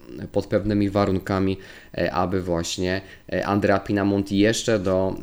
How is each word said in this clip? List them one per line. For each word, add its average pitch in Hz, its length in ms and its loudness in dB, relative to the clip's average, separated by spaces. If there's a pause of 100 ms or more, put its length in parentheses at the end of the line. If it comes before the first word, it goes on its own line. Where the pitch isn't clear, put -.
(320)
pod - 140 -2
pewnymi 104 440 2
warunkami, 95 680 0 (400)
e, 87 140 -2
aby 90 300 0
właśnie, 90 580 -2 (320)
e, 90 140 -2
Andrea 101 320 2
Pinamonti 101 600 0
jeszcze 110 400 4
do, 95 440 0